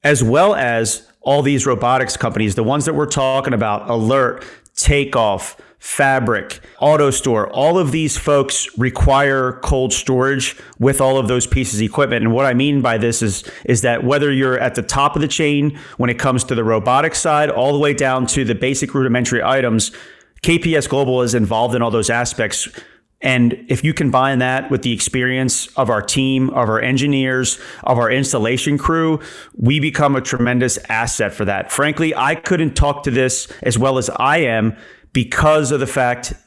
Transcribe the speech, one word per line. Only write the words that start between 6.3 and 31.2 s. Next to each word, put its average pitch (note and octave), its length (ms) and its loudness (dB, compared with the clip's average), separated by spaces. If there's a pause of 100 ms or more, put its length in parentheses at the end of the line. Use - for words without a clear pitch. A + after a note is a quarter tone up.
AutoStore, C3+ 720 2
all D#3+ 240 2
of D3+ 140 2
these D#3 260 -2
folks C#3 500 0 (120)
require C3 840 2
cold C3 300 0
storage C3 680 -2 (200)
with C3+ 200 2
all C3+ 200 4
of A2+ 80 0
those B2 180 0
pieces A#2 340 -2
of A2+ 60 0
equipment. A2+ 400 0
And A2+ 80 2
what C3+ 140 2
I B2 80 0
mean C#3 260 2
by A#2 160 0
this A#2 240 0
is, G#2 220 -2 (220)
is A#2 160 2
that A#2+ 220 0
whether C#3+ 280 2
you're C3 280 2
at B2 140 -2
the B2 80 -2
top C#3 340 0
of D3 60 0
the D3 60 0
chain D3 500 0 (200)
when B2 120 0
it A#2+ 80 -2
comes B2 280 0
to B2+ 100 -2
the A2+ 80 0
robotics B2 560 0
side, D3+ 320 2
all C3+ 220 0
the C#3+ 60 0
way D3 140 2
down C3 340 0
to C3+ 160 0
the A#2 120 0
basic C3 400 -4
rudimentary B2 480 0
items, A#2+ 480 0 (500)
K E3 160 2
P E3 180 0
S C#3 120 0
Global B2+ 340 0
is A#2+ 140 0
involved A2+ 400 0
in A#2+ 80 0
all A#2 80 0
those A2 180 0
aspects. A#2 580 -4 (540)
And B2 320 2 (140)
if B2 160 -2
you D#3 100 0
combine C3 460 0
that C3 300 -2
with C3+ 120 0
the B2 100 -2
experience B2+ 840 -2
of B2 140 0
our G#2+ 120 0
team, C3 500 0
of A#2 180 0
our A2 120 0
engineers, C3 800 0 (240)
of B2 140 2
our A#2 140 2
installation C3 680 0
crew, D#3+ 420 0 (360)
we C#3 240 2
become C#3+ 360 2
a C3 60 0
tremendous B2 560 0 (120)
asset A2 440 -2